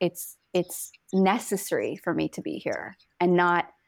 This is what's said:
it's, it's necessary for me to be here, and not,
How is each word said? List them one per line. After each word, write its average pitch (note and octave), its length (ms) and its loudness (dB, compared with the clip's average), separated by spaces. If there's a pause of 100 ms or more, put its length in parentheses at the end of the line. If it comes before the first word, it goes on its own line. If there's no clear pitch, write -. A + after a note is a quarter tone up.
it's, - 380 -4 (160)
it's - 360 -2 (220)
necessary F#3+ 840 2
for F3 180 -4
me D#3 160 -2
to - 100 -10
be - 120 -8
here, - 440 -8 (240)
and F3 160 4
not, F3 300 4 (220)